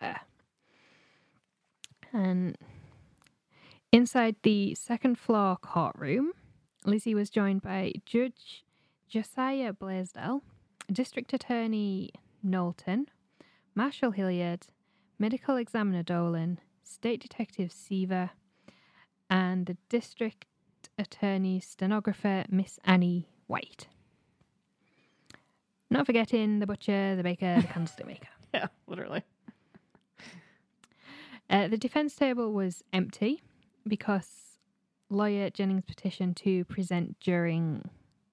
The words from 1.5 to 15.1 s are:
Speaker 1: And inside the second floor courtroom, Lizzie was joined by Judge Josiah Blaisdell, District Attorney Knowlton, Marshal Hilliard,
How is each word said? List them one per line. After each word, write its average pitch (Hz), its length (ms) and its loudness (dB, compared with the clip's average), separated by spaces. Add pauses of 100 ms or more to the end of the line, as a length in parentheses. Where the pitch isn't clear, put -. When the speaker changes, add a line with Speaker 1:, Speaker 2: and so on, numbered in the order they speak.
Speaker 1:
And 185 440 0 (1400)
inside 233 500 6
the 208 320 4
second 240 440 -2
floor 202 380 2
courtroom, 175 760 -2 (520)
Lizzie 214 300 0
was 208 160 0
joined 196 320 0
by 190 300 -4 (140)
Judge - 580 -4 (440)
Josiah 254 640 -2
Blaisdell, 190 720 -6 (480)
District 247 420 -4
Attorney 220 800 -2 (320)
Knowlton, 185 640 0 (680)
Marshal 254 380 0
Hilliard, 175 540 -2 (520)